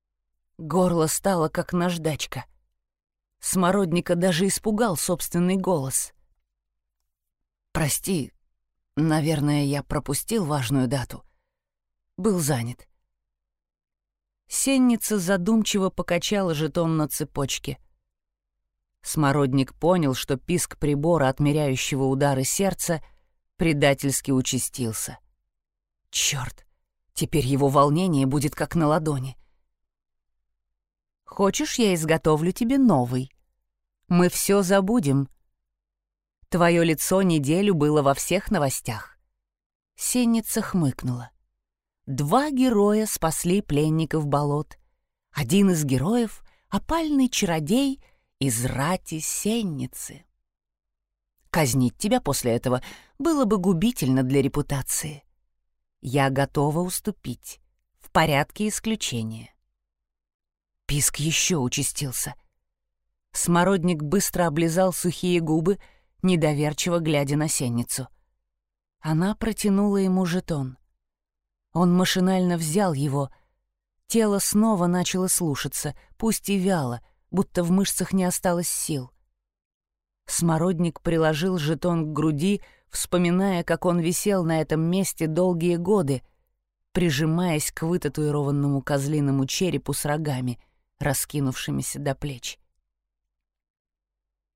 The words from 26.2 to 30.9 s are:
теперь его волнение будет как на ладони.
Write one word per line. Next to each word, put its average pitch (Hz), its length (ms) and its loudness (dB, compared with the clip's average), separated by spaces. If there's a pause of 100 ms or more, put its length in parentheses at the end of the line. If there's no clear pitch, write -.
теперь 143 320 0
его 139 220 4
волнение 143 580 4
будет 147 260 -2
как - 220 -4
на 165 100 2
ладони. 147 500 0 (1900)